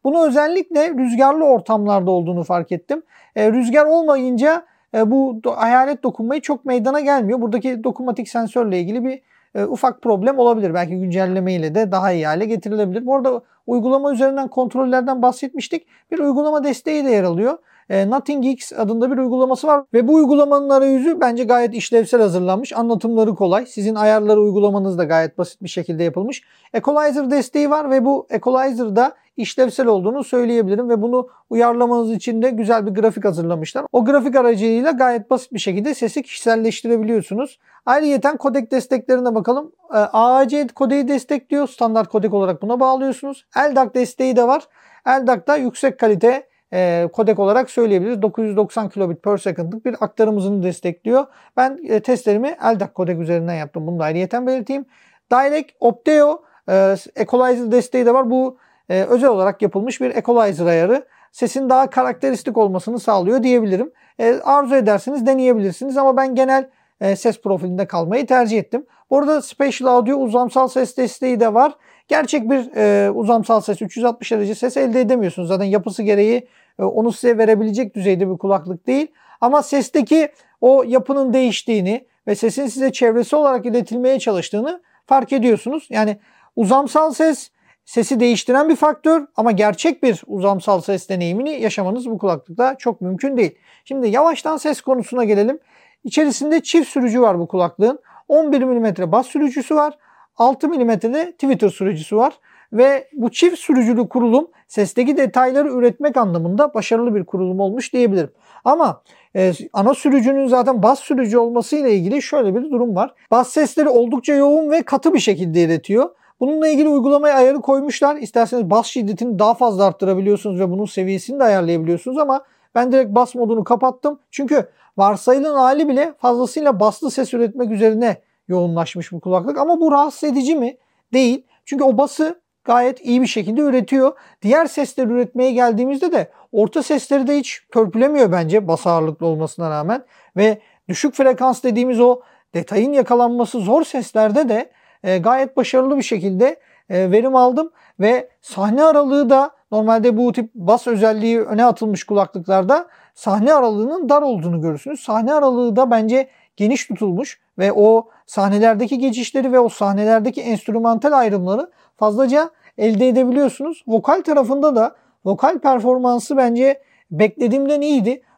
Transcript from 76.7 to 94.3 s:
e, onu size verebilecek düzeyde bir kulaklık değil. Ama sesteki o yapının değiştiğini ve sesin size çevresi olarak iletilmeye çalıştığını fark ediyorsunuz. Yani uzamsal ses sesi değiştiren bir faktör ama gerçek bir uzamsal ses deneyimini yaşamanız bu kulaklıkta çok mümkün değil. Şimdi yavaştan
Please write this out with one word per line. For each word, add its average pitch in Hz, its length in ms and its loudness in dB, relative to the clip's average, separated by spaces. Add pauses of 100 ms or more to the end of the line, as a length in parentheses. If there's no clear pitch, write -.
e, 196 40 -6
onu 220 280 0
size 233 260 0
verebilecek 220 580 0
düzeyde 190 360 0
bir 180 60 -6
kulaklık 185 500 -4
değil. 277 200 -2 (340)
Ama 277 200 2
sesteki 294 680 0 (320)
o 262 260 6
yapının 262 460 0
değiştiğini 226 720 -2 (200)
ve 208 80 -2
sesin 240 320 -2
size 262 240 -2
çevresi 240 440 0
olarak 262 300 0
iletilmeye 247 540 -2
çalıştığını 226 640 -4 (240)
fark 269 280 2
ediyorsunuz. 254 560 0
Yani 214 280 -2 (380)
uzamsal 277 560 2
ses 311 400 -2 (340)
sesi - 340 -2
değiştiren 247 500 2
bir 320 60 2
faktör 302 500 0 (100)
ama 226 160 0
gerçek 208 520 0
bir 226 240 0
uzamsal 196 540 -2
ses 190 280 -6
deneyimini 202 520 -6
yaşamanız 220 480 -4
bu 220 80 -6
kulaklıkta 190 580 -2
çok 240 260 -6
mümkün 190 360 -4
değil. 202 200 -2 (280)
Şimdi 269 220 -4
yavaştan 311 500 0